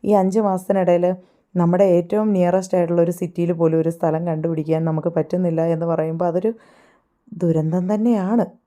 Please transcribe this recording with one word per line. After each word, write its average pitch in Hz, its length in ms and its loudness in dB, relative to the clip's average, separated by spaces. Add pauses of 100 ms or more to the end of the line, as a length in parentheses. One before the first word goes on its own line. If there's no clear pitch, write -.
ഈ 202 180 0
അഞ്ച് 190 260 2
മാസത്തിനിടയിൽ 180 580 2 (500)
നമ്മുടെ 180 300 4 (100)
ഏറ്റവും 208 380 0
നിയറസ്റ്റ് 185 440 0
ആയിട്ടുള്ള 170 240 2
ഒരു 170 180 0
സിറ്റിയിൽ 170 340 -4
പോലും 165 300 2
ഒരു 165 140 0
സ്ഥലം 160 320 -2
കണ്ടുപിടിക്കാൻ 160 600 -2
നമുക്ക് 160 280 -2
പറ്റുന്നില്ല 165 440 -2 (140)
എന്ന് 165 180 -4
പറയുമ്പോൾ 165 380 -2
അതൊരു 190 200 -2 (920)
ദുരന്തം 165 420 0 (100)
തന്നെയാണ്. 214 520 0 (200)